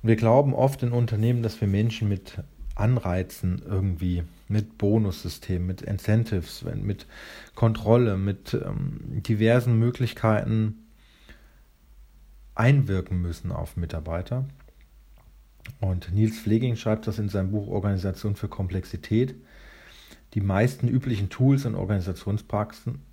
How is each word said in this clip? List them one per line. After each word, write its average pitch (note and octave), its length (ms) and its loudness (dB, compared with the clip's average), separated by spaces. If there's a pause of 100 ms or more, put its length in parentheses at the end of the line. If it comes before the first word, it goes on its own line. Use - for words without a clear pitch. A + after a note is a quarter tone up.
Wir A2+ 140 4
glauben B2 380 6
oft C3+ 280 2
in A#2+ 100 0
Unternehmen, A#2 500 2
dass A2 180 -4
wir G#2 60 2
Menschen G#2 420 2
mit G2 300 -4 (380)
Anreizen F#2 880 0
irgendwie, F2+ 560 -2 (240)
mit G#2 320 -2
Bonussystemen, F#2+ 880 0
mit F#2 160 -6
Incentives, G#2 800 -2
wenn, E2 200 -6
mit G2+ 220 -6 (500)
Kontrolle, A2 600 4
mit, G2 380 -2
ähm, - 720 -4
diversen A2+ 520 4
Möglichkeiten A2 1040 0 (1700)
einwirken G2 680 4
müssen E2+ 300 -6
auf - 260 -6
Mitarbeiter. E2+ 680 -4 (1400)
Und F2+ 340 -2
Nils A2 240 2
Pfleging A2+ 380 2
schreibt A2 320 -2
das G#2 100 -4
in G#2 100 -2
seinem F#2+ 220 -2
Buch G#2 160 -2
Organisation G2 680 -2
für G#2 120 -6
Komplexität. G2 840 -2 (1000)
Die G#2 60 0
meisten G2+ 460 2
üblichen A#2 420 0
Tools C3+ 380 2
und A2 80 -2
Organisationspraxen G2+ 1300 -4 (120)